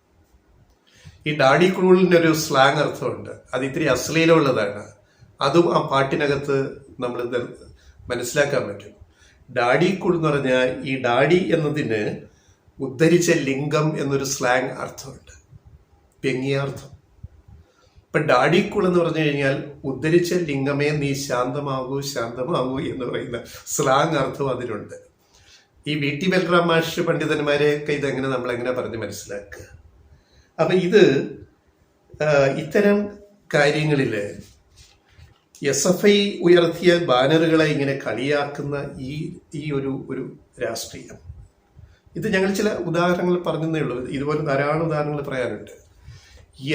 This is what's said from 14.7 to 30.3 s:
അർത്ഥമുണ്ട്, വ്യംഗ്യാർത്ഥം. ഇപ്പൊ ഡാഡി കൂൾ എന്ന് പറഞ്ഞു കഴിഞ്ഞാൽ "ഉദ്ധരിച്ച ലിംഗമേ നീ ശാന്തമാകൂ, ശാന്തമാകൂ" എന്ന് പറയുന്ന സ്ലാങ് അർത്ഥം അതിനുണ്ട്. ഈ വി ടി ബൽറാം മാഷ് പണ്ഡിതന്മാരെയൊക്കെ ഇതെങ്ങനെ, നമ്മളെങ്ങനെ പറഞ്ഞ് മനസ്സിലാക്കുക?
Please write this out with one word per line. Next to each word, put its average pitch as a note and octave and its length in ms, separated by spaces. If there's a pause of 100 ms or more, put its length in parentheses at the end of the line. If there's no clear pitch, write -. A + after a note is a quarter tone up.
അർത്ഥമുണ്ട്, - 520 (920)
വ്യംഗ്യാർത്ഥം. C#3 640 (1160)
ഇപ്പൊ D#3 140 (100)
ഡാഡി D3 300 (120)
കൂൾ G3 160
എന്ന് F3 140
പറഞ്ഞു D#3 220
കഴിഞ്ഞാൽ C#3+ 320 (340)
"ഉദ്ധരിച്ച D#3+ 420 (180)
ലിംഗമേ C#3 380 (140)
നീ C#3+ 80 (160)
ശാന്തമാകൂ, C3+ 720 (140)
ശാന്തമാകൂ" B2+ 640 (160)
എന്ന് C3 180
പറയുന്ന A#2+ 300 (340)
സ്ലാങ് D3 480
അർത്ഥം C3+ 320
അതിനുണ്ട്. A2 420 (920)
ഈ D3 160
വി C#3+ 80 (100)
ടി F#3 140
ബൽറാം E3+ 380
മാഷ് D#3+ 360
പണ്ഡിതന്മാരെയൊക്കെ D3 920
ഇതെങ്ങനെ, C3+ 340
നമ്മളെങ്ങനെ B2 440
പറഞ്ഞ് A2 260
മനസ്സിലാക്കുക? - 640 (920)